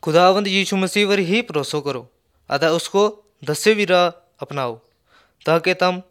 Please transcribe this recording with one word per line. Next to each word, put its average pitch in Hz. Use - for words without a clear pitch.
खुदावंद 180
यीशु 196
मसीह 190
पर 202
ही 202
भरोसा 151
करो, 131
अतः 147
उसको 196
दसे 151
भी 208
राह 175
अपनाओ, 131
ताकि 165
तम 180